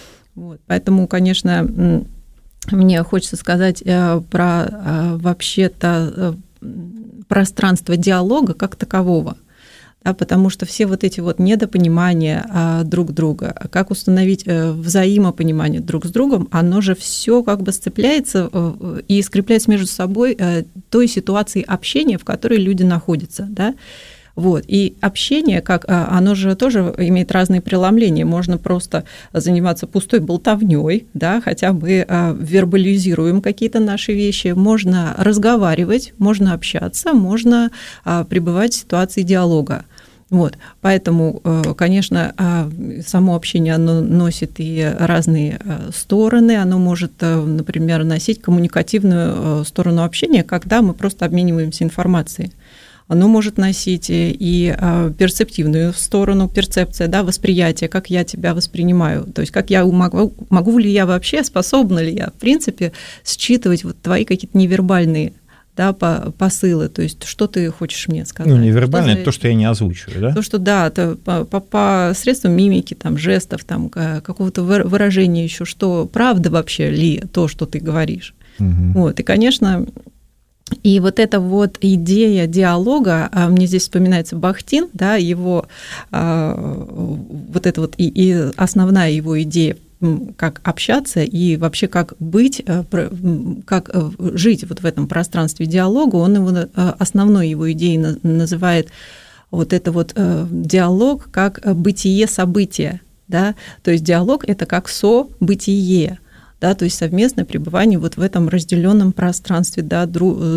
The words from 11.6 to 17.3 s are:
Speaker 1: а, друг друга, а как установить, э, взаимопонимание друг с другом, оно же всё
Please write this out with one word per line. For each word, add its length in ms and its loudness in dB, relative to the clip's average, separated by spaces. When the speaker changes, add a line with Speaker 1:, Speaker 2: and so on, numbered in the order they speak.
Speaker 1:
а, 320 0
друг 300 -2
друга, 420 -2
а 120 -10
как 240 -4
установить, 560 0
э, 240 0
взаимопонимание 1120 0
друг 240 -4
с 60 -6
другом, 400 0
оно 300 2
же 140 0
всё 480 0